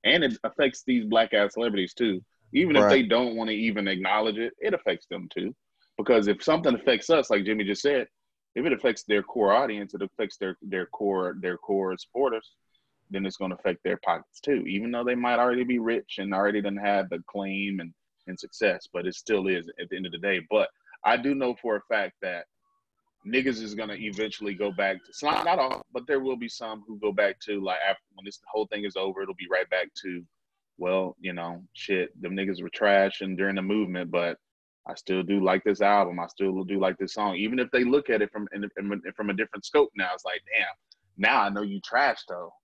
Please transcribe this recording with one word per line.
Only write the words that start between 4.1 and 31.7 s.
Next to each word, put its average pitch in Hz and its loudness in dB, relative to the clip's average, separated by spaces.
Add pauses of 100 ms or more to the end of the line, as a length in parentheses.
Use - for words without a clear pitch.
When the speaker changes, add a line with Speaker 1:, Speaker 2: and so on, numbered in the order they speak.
Speaker 1:
it, 117 -4
it 202 0
affects 92 -2
them 87 -10
too. 95 -6 (420)
Because 110 4
if 101 2
something 160 2
affects - 0
us, 156 4
like 101 2
Jimmy 107 0
just 98 -2
said, 135 2 (480)
if 127 -2
it 143 2
affects 117 0
their 104 2
core 101 2
audience, 104 0
it 98 -6
affects 98 -6
their, 95 -6
their 92 -4
core, 92 -2
their 90 -4
core 95 -2
supporters, 117 -4 (540)
then 98 -4
it's 95 -4
gonna 92 -4
affect 90 -2
their 92 0
pockets - -4
too. 139 0
Even 101 -4
though 120 -4
they 123 0
might 123 2
already 123 2
be 123 0
rich 113 -2
and 98 -4
already 101 2
done 101 -4
have 101 0
the 85 -6
claim 98 -4
and, 82 -12 (320)
and 90 -10
success, - -2
but 90 -4
it 90 -4
still 98 0
is 87 -2 (100)
at 87 -10
the 90 -6
end 92 -6
of 82 -10
the 85 -12
day. 92 0 (100)
But 104 4 (360)
I 117 6
do 135 0
know 127 0
for 110 0
a 101 -4
fact 104 -2
that 87 -6 (800)
niggas 123 0
is 104 -10
gonna 104 -8
eventually 104 -6
go 101 -2
back 95 0
to, - -20
it's - -14
not, 151 0
not 180 2
all, 131 -2
but 123 -8
there 139 2
will 131 -2
be 117 -8
some 110 -10
who 107 -12
go 104 0
back 98 2
to, 104 -4
like, 92 -2 (100)
after, 98 -2 (120)
when 98 -20
this 101 -16 (120)
whole 107 0
thing 104 -6
is 95 -6
over, 95 -4
it'll 95 -8
be 90 -12
right 92 0
back 90 -2 (140)
to, 90 -8 (540)
"Well, 92 0
you 92 -6
know, 87 -8 (100)